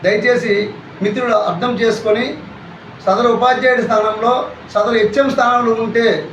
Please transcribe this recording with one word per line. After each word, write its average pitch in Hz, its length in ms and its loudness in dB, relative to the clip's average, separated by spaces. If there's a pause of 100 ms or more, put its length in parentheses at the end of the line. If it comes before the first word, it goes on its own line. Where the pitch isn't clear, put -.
దయచేసి 240 480 2 (500)
మిత్రులు 220 340 0
అర్థం 175 380 0
చేసుకొని, 220 520 0 (800)
సదరు 214 220 2
ఉపాధ్యాయుడి 247 540 2
స్థానంలో, 214 520 0 (400)
సదరు 208 200 0
హెచ్ఎం 226 360 2
స్థానంలో 240 420 2 (100)
ఉంటే 226 220 0 (280)